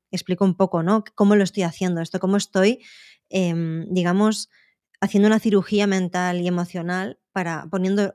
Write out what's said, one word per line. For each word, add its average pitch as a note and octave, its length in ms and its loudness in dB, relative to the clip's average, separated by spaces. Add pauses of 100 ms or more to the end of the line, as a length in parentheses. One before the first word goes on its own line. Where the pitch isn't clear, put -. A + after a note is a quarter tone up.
(120)
explico F3+ 340 -2
un F#3 100 2
poco, F3+ 260 0
¿no? G#3 220 2 (120)
Cómo G#3 200 4
lo G3+ 80 4
estoy F#3 200 -2
haciendo E3+ 380 -2
esto, E3+ 180 -6
cómo F#3+ 180 0
estoy, G3 460 0 (460)
em, E3 640 -2
digamos, F#3+ 560 0 (520)
haciendo G3+ 260 2
una A3 120 4
cirugía G3+ 480 0
mental F3+ 540 -2
y F3 60 -2
emocional F3+ 720 -6 (120)
para E3+ 380 -6
poniendo, G3 460 -2